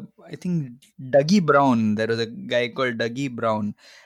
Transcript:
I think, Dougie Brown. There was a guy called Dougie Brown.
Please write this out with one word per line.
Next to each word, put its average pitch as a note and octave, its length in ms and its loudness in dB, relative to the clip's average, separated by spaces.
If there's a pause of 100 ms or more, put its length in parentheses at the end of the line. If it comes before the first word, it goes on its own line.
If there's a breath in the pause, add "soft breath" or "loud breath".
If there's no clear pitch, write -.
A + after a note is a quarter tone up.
(260)
I D3 100 -14
think, E3 360 -4 (260)
Dougie C#3+ 460 4
Brown. B2+ 520 4
There A2 100 0
was A2+ 140 -2
a A#2 60 -2
guy A#2+ 440 -4
called B2 260 -2
Dougie A#2 380 -4
Brown. A2 400 -2 (320 soft breath)